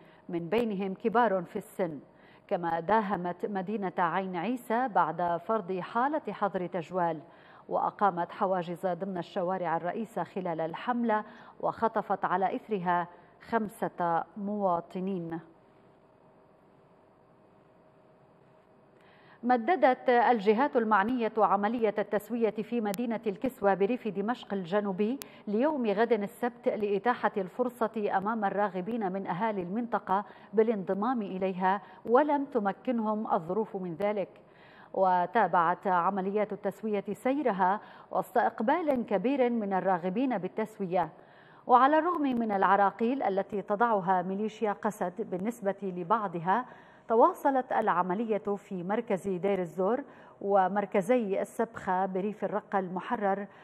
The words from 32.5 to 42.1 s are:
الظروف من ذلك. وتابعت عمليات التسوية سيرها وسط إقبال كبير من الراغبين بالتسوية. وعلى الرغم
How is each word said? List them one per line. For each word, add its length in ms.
الظروف 420
من 200
ذلك. 340
وتابعت 920
عمليات 680
التسوية 600
سيرها 680
وسط 260
إقبال 680
كبير 440
من 240
الراغبين 640
بالتسوية. 720
وعلى 300
الرغم 240